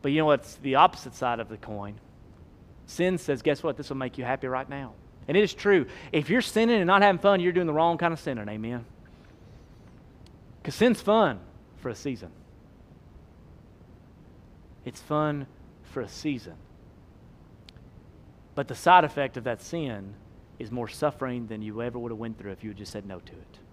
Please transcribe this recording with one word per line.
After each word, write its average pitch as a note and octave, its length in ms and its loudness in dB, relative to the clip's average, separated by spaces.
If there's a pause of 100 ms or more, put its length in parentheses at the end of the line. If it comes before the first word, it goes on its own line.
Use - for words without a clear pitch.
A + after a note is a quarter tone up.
But C#3 80 0
you D3+ 60 2
know D#3 80 2
what's D3 320 2
the C3+ 180 -2
opposite C#3+ 400 4
side A#2+ 240 -2
of G#2+ 80 -8
the A2 80 -12
coin? G#2 400 -12 (920)
Sin F3+ 300 0
says, C#3 240 -2
"Guess D3 220 0
what? D3+ 140 -2
This D3 100 -12
will C3+ 80 -8
make C3 220 -8
you B2+ 80 -8
happy C3 220 -4
right B2+ 200 -4
now." C#3 240 -10 (380)
And D#3+ 80 4
it G#3 40 6
is G3+ 120 2
true. F#3+ 320 4 (260)
If D3 180 0
you're A#3 120 4
sinning A#3 340 2
and F3+ 120 2
not G3 140 8
having G3 180 6
fun, G3 200 4
you're F3 140 2
doing F3 140 2
the D3 60 0
wrong E3 240 4
kind E3+ 140 2
of D#3 80 -6
sinning, A2 300 -6
amen? A2+ 340 -8 (1800)
'Cause - 140 -8
sin's A#3+ 260 4
fun G3 380 4 (380)
for - 100 -10
a A#2 80 -6
season. A2 360 -8 (2500)
It's - 180 -14
fun D3+ 460 -2 (360)
for - 180 -8
a G#2 80 -8
season. C3 460 -6 (2000)
But C#3 120 -4
the B2 80 -10
side F3 300 6
effect C#3 320 -4
of A2+ 80 -10
that A#2 160 -4
sin G#2+ 540 -8 (440)
is G#2+ 100 -12
more A#2+ 200 -6
suffering B2+ 580 -4
than A2 140 -10
you G#2+ 200 -8
ever B2 160 -6
would A#2 140 -8
have A2 80 -10
went A2+ 180 -8
through G2+ 140 -12
if F#2 100 -14
you G#2+ 100 -10
had G2 60 -14
just G2+ 140 -14
said G2+ 140 -10
no F#2 160 -12
to - 100 -20
it. D#2+ 280 -20 (140)